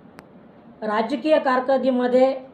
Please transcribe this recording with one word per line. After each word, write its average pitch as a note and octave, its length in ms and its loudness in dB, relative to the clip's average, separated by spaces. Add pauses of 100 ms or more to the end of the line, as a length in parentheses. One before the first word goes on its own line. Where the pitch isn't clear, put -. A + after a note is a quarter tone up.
(840)
राजकीय A#3 560 0
कारकिर्दीमध्ये B3+ 960 0 (180)